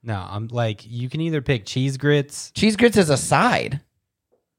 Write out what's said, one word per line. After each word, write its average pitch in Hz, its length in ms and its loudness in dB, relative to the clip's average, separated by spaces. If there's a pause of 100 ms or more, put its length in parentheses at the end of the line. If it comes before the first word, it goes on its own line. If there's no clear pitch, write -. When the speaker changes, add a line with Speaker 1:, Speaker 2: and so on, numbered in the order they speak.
Speaker 1:
No, 104 240 -6
I'm 107 200 -8
like, 113 380 -4
you 120 220 -8
can 151 120 -6
either 160 220 -2
pick 120 220 -2
cheese 131 320 -2
grits. 143 560 0
Speaker 2:
Cheese 214 240 2
grits 233 200 4
is 175 140 4
a 139 60 4
side. 143 640 0 (800)